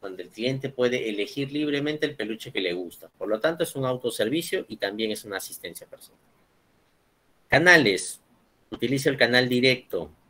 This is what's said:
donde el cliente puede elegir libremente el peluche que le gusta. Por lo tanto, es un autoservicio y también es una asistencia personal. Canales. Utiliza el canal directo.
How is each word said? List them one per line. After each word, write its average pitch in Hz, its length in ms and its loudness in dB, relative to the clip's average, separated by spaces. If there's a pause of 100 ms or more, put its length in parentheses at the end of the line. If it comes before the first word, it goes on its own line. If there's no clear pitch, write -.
donde 92 240 -12
el 90 60 -18
cliente 131 400 -4
puede 123 380 0
elegir 110 440 -4
libremente 147 540 -2
el 143 100 -8
peluche 110 360 -8
que 107 80 -4
le 90 120 -2
gusta. 87 380 -10
Por 98 180 -10
lo 107 100 0
tanto, 170 240 -2
es 160 140 -4
un 135 80 -2
autoservicio 127 840 -2
y - 80 -12
también 107 360 -4
es - 120 -10
una 101 120 -8
asistencia - 500 -12
personal. - 340 -20 (1300)
Canales. 143 720 6 (500)
Utiliza 135 380 -2
el 135 80 2
canal 123 320 6
directo. 123 600 0 (200)